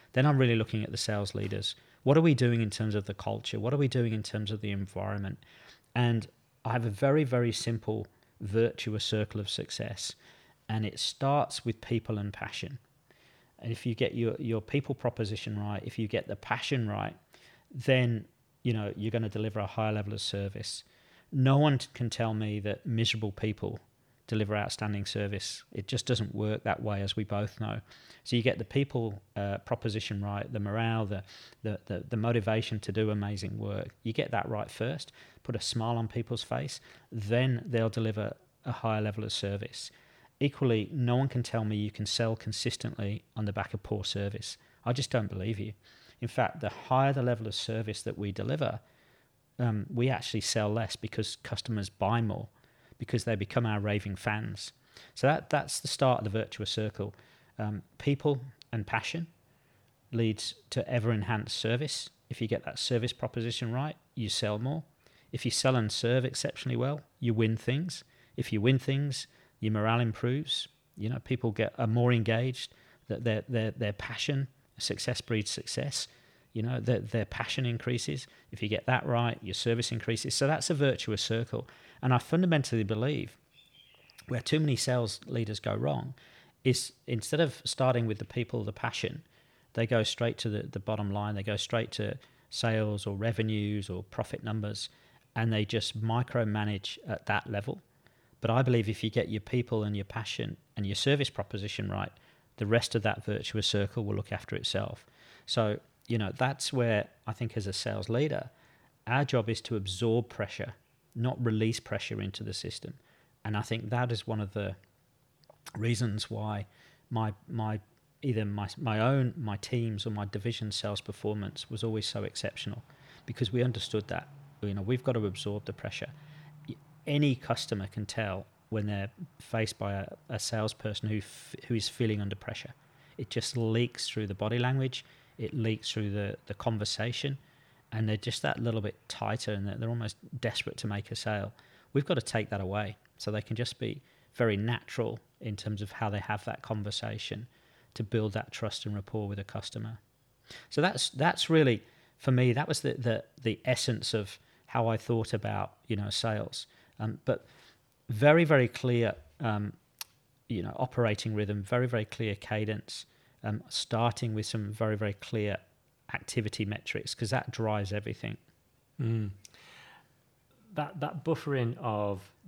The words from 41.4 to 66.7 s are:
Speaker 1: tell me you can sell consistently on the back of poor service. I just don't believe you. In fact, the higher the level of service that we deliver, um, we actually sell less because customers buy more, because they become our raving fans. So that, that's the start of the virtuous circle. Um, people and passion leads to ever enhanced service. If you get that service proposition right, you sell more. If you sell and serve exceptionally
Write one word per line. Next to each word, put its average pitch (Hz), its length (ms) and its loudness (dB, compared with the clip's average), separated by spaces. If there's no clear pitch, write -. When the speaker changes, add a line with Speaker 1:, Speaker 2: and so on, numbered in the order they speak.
Speaker 1:
tell 113 240 0
me 107 100 0
you 104 160 0
can 107 140 -4
sell 113 300 2
consistently 107 880 -4
on 110 100 -2
the 104 60 0
back 101 220 -2
of - 80 -6
poor 101 240 -4
service. 101 520 -4
I 120 80 2
just 127 160 -2
don't 110 180 0
believe 98 320 -2
you. 104 140 -6
In 120 60 -4
fact, - 340 0
the 101 80 -2
higher 135 440 4
the 131 100 2
level 113 240 0
of 101 80 -6
service 110 480 -2
that - 140 -4
we 101 140 -2
deliver, 113 480 -2
um, 110 340 2
we 123 160 2
actually 113 340 0
sell 107 300 2
less 110 240 -2
because - 420 -4
customers 104 520 -4
buy 113 320 2
more, 107 260 -2
because - 260 -2
they 113 120 2
become 101 300 0
our 107 140 2
raving 104 360 0
fans. 107 560 -4
So - 140 2
that, 156 220 2
that's 143 300 0
the - 80 -6
start 127 320 4
of 107 60 -4
the 104 40 0
virtuous 107 400 -2
circle. 107 440 -2
Um, 107 240 -2
people 139 440 2
and 110 160 -2
passion 165 400 -2
leads 113 440 0
to - 200 -2
ever 117 220 2
enhanced 107 460 0
service. 123 520 -2
If - 120 -6
you 113 60 0
get - 160 0
that - 160 -6
service 120 320 2
proposition 117 640 -4
right, 143 220 -2
you 104 140 -2
sell 104 280 0
more. 139 260 -2
If - 100 -6
you 117 80 2
sell 131 240 4
and 110 160 2
serve 123 320 2
exceptionally 127 540 -2